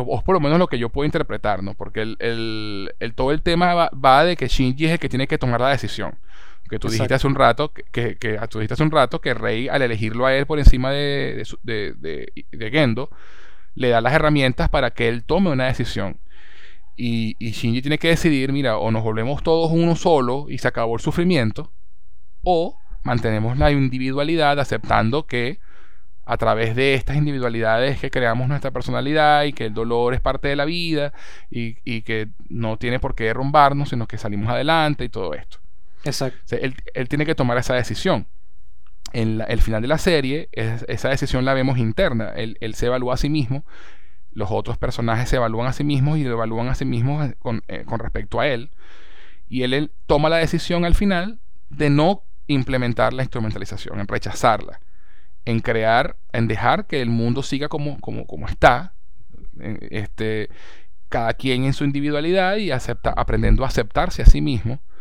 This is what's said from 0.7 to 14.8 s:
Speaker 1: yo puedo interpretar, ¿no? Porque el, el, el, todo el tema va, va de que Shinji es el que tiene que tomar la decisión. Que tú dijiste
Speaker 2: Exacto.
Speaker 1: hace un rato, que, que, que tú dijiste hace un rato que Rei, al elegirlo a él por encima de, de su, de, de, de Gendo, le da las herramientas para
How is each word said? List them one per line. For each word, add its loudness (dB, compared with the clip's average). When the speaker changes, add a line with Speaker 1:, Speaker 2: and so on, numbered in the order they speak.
Speaker 1:
yo 0
puedo 0
interpretar, 0
¿no? -4
Porque -6
el, -4
el, -4
el, -4
todo 0
el 2
tema 2
va, 2
va 6
de 2
que -2
Shinji 2
es 2
el 0
que -4
tiene -2
que 0
tomar 0
la 2
decisión. -2
Que -4
tú -4
dijiste 0
Speaker 2:
Exacto. 2
Speaker 1:
hace 2
un 2
rato, 4
que, -8
que, -2
que -4
tú -4
dijiste -2
hace 2
un 4
rato 4
que -2
Rei, -2
al 0
elegirlo 0
a 4
él 2
por 0
encima 8
de, -2
de -4
su, -6
de, -4
de, -6
de -6
Gendo, 0
le 0
da 6
las 2
herramientas 4
para 2